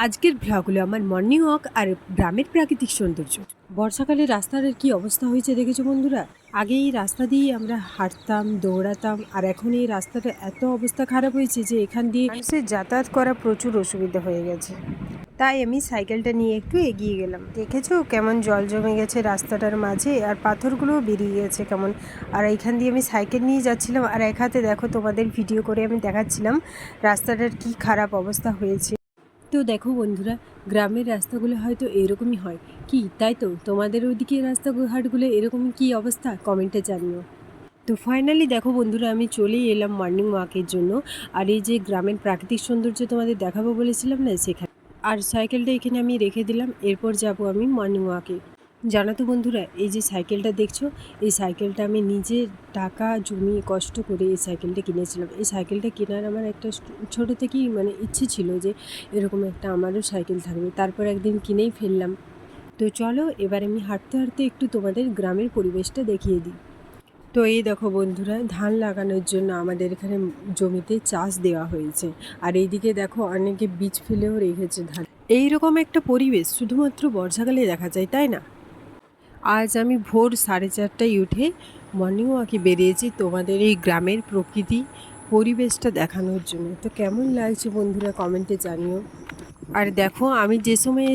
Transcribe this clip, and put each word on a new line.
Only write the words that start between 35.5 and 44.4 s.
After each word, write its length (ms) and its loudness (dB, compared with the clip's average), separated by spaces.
কি 80 2
অবস্থা, 300 -4
কমেন্টে 420 0
জানিও। 320 -4
তো 60 2
finally 500 4
দেখো 240 0
বন্ধুরা, 360 2
আমি 120 2
চলেই 360 2
এলাম 280 2
মর্নিং 320 2
ওয়াকের 400 -2
জন্য। 180 2
আর 160 0
এই 140 2
যে 60 2
গ্রামের 360 0
প্রাকৃতিক 420 -2
সৌন্দর্য 340 0
তোমাদের 320 0
দেখাবো 260 -2
বলেছিলাম 480 0
না, 60 0